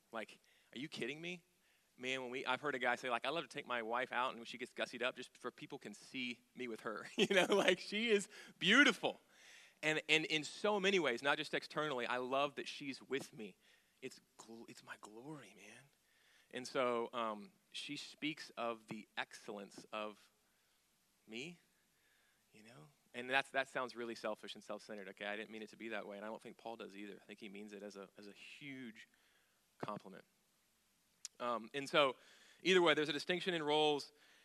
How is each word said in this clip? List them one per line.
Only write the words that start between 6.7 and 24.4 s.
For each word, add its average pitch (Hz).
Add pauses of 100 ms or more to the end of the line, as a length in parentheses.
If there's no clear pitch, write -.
her." 107
<laughs> -
You 196
know, 190
like, 190
she 220
is 202 (320)
beautiful. 196 (640)
And, 156
and 156
in 156
so 208
many 190
ways, 127
not 143
just 151
externally, 147
I 120
love 131
that 120
she's 139
with 131
me. 101 (460)
It's 131 (220)
gl-, 113
it's 123
my -
glory, 123
man. 107 (680)
And 123
so, 120
um, 107 (240)
she -
speaks -
of 117 (120)
the 110 (120)
excellence 104
of 107 (1120)
me, 147 (960)
you 107
know? 131 (260)
And 123
that's, 135
that 135
sounds 127
really 117
selfish 107